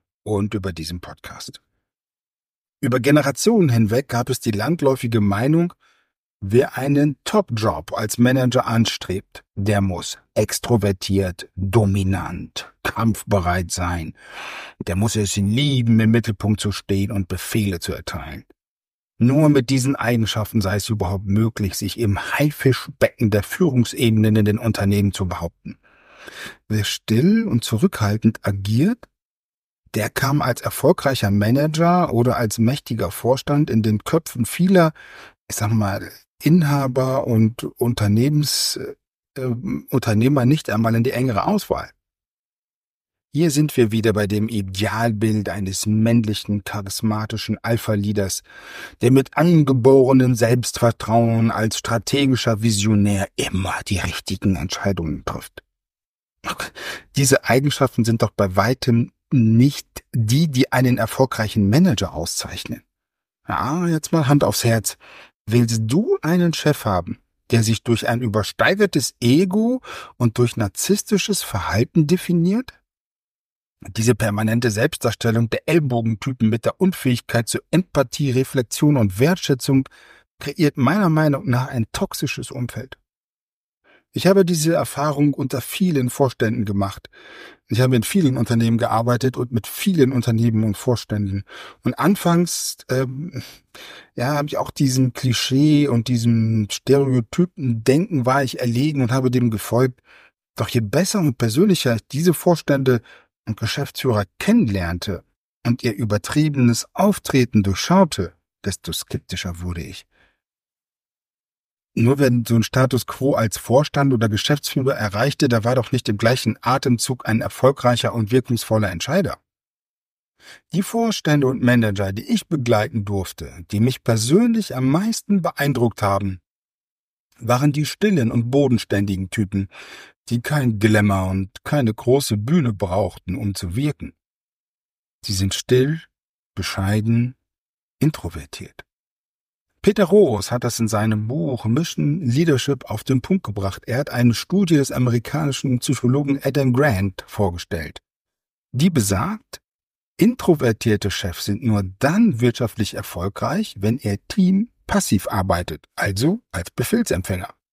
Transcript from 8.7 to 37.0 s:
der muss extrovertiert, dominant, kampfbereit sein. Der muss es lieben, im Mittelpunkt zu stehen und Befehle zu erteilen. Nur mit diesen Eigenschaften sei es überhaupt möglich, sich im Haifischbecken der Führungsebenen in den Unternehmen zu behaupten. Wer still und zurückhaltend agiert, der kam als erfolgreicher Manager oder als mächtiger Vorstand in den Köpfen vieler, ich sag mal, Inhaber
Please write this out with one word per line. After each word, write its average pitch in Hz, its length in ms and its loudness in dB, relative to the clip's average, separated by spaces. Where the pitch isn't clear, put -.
der 101 240 0
muss 92 380 -4
extrovertiert, 98 1160 -2
dominant, 95 1160 -2
kampfbereit 90 880 -2
sein. 85 420 -4
Der 87 120 -4
muss 107 180 0
es 104 220 -2
lieben, 117 640 2
im 110 100 6
Mittelpunkt 107 480 0
zu 101 140 -4
stehen 98 360 -2
und 95 200 -4
Befehle 95 500 -2
zu - 140 -8
erteilen. 76 500 -12
Nur 135 300 4
mit 139 220 4
diesen 135 260 0
Eigenschaften 117 640 -2
sei 101 160 0
es - 140 -4
überhaupt 101 360 -4
möglich, 104 500 0
sich - 220 -6
im 101 220 0
Haifischbecken - 1120 0
der 104 120 2
Führungsebenen 113 920 2
in 107 100 4
den 104 140 0
Unternehmen 101 540 0
zu 98 120 -4
behaupten. - 520 -8
Wer 107 160 -2
still 196 640 2
und 123 160 0
zurückhaltend 110 840 -2
agiert, 110 600 -2
der 104 140 -2
kam 135 320 0
als 120 180 -2
erfolgreicher - 720 0
Manager 156 840 2
oder 120 220 2
als 117 240 -2
mächtiger 110 500 -2
Vorstand 143 600 0
in 113 140 2
den 107 200 0
Köpfen - 420 -2
vieler, 175 460 4
ich - 60 -8
sag 107 160 -2
mal, 101 400 -2
Inhaber 135 840 2